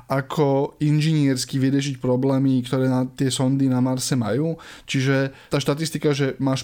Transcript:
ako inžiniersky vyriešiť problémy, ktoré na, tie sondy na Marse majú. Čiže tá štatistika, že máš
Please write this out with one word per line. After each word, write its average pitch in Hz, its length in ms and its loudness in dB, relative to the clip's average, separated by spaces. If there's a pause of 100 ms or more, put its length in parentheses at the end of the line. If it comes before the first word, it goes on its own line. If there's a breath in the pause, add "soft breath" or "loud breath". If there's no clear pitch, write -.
ako 139 800 0
inžiniersky 147 720 2
vyriešiť 135 400 0
problémy, 131 640 2
ktoré 131 320 0
na, 127 160 0
tie 131 240 -2
sondy 135 400 2
na 123 80 2
Marse 127 320 -2
majú. 135 480 -2 (240 loud breath)
Čiže 135 480 0 (160 loud breath)
tá - 80 -2
štatistika, 147 560 -2
že 139 240 0
máš 131 280 -2